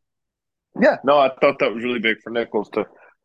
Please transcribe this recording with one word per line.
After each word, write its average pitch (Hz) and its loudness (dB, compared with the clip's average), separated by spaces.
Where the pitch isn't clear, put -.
Yeah, 262 2
no, 139 4
I 135 4
thought 143 2
that 127 -2
was 113 -10
really 123 -4
big 107 0
for - -14
Nichols 113 -4
to, 104 -4